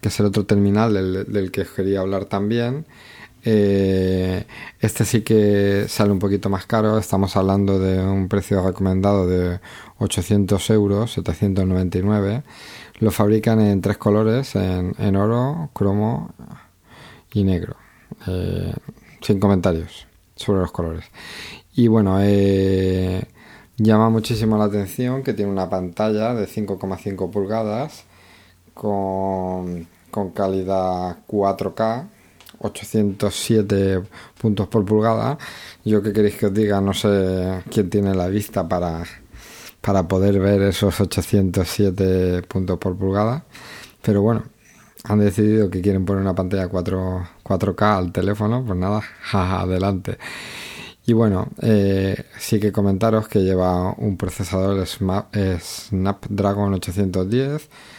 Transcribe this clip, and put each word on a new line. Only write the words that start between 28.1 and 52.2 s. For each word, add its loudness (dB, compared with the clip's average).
con, -4
con -4
calidad -2
cuatro 0
K, -2
ochocientos -2
siete 2
puntos 0
por 2
pulgada. 2
Yo 4
qué -2
queréis 2
que 0
os 0
diga, 2
no 0
sé 0
quién 0
tiene 2
la 0
vista -2
para, -2
para 2
poder 4
ver 4
esos 2
ochocientos 0
siete 0
puntos -4
por -4
pulgada, -2
pero 2
bueno, 2
han 0
decidido 4
que -4
quieren 2
poner 0
una 0
pantalla -2
cuatro, -4
cuatro 0
K 2
al -2
teléfono, -2
pues -2
nada, -2
<laughs> -20
jaja, 0
adelante. -2
Y 4
bueno, 4
eh, 2